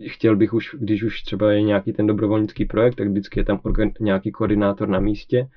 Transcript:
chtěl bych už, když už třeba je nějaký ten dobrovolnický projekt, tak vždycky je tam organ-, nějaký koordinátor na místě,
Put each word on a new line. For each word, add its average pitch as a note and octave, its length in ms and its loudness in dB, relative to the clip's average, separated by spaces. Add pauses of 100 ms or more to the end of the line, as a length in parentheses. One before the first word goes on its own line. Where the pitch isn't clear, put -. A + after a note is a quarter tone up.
chtěl A2 280 2
bych G#2 180 2
už, A2+ 260 -4
když G#2 240 -2
už G#2 180 -6
třeba G#2 300 0
je G#2 100 2
nějaký G#2 320 0
ten G#2+ 140 0
dobrovolnický G#2 580 0
projekt, A#2+ 300 2
tak G#2 140 -2
vždycky G2+ 300 -2
je G2 60 2
tam G2+ 120 0
organ-, G#2+ 420 0
nějaký G#2 320 0
koordinátor G2+ 580 0
na F#2+ 100 2
místě, B2 580 0